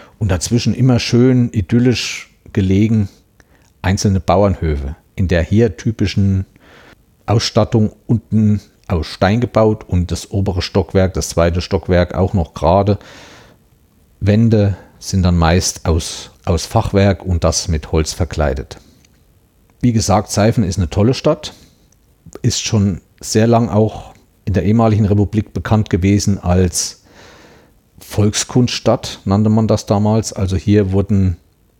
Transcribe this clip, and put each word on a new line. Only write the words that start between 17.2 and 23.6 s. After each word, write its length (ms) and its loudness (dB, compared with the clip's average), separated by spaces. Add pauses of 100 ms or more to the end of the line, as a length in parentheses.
und 200 -2
das 240 -2
mit 240 -4
Holz 200 -2
verkleidet. 640 -4 (1000)
Wie 120 2
gesagt, 380 0
Seifen 340 2
ist 140 -2
eine 120 0
tolle 240 2
Stadt, 380 -4 (880)
ist 200 -2
schon 380 0 (200)
sehr 260 0
lang 220 2